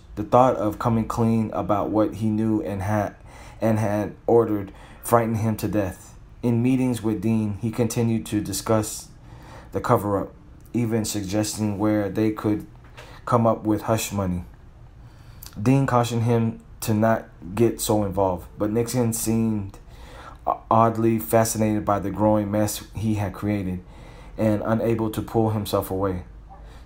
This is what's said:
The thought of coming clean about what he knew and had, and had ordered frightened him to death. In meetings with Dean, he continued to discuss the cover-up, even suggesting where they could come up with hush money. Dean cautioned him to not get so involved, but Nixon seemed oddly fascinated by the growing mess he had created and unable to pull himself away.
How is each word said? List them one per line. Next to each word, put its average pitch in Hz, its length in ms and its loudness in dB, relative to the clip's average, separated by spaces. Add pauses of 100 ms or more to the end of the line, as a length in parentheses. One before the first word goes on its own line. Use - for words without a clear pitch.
(160)
The 107 80 -4
thought 123 320 6
of 104 220 -2
coming 113 280 2
clean 113 460 2
about 101 380 0
what 107 240 2
he 107 160 -2
knew 110 320 0
and 98 180 -6
had, 101 360 0 (440)
and 110 180 2
had 104 360 -2 (120)
ordered 107 460 2 (300)
frightened 113 360 2
him 107 200 0
to 107 100 -2
death. 92 380 -4 (360)
In 120 200 2
meetings 127 400 2
with 104 180 0
Dean, 107 400 0
he 113 100 -2
continued 113 560 0
to 104 140 -2
discuss 107 680 -2 (640)
the 98 80 -4
cover-up, 101 520 0 (400)
even 110 320 0
suggesting 104 760 -2
where 104 300 0
they 107 220 0
could 107 360 -2 (600)
come 117 200 4
up 113 180 2
with 107 180 0
hush - 280 0
money. 92 340 -2 (1160)
Dean 135 260 4
cautioned 120 360 2
him 117 380 2 (200)
to 120 140 0
not 110 340 2 (260)
get 113 240 4
so 107 260 0
involved, 92 520 0
but 104 140 -2
Nixon 117 420 0
seemed 110 680 -2 (920)
oddly 113 480 4
fascinated 107 640 2
by 101 140 2
the 98 120 -4
growing 104 400 2
mess 104 440 -2
he 107 220 -2
had 95 180 -4
created 95 500 -4 (540)
and 107 260 2
unable 110 460 0
to 110 100 -4
pull 110 300 0
himself 104 400 -2
away. 95 320 -2 (640)